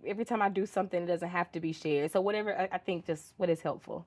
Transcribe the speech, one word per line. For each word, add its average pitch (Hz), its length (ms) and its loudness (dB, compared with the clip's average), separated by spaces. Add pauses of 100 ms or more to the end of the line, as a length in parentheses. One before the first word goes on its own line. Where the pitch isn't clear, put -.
every 202 180 -2
time 220 180 0
I 196 60 6
do 196 180 0
something, 185 360 0
it 175 40 -4
doesn't 175 220 0
have 175 240 0
to 170 80 -4
be 160 120 -2
shared. 151 400 0
So 196 80 4
whatever, 208 360 0
I, 190 160 0
I 180 60 -2
think 175 280 -6
just - 300 -6
what 185 140 2
is 160 100 2
helpful. - 460 -6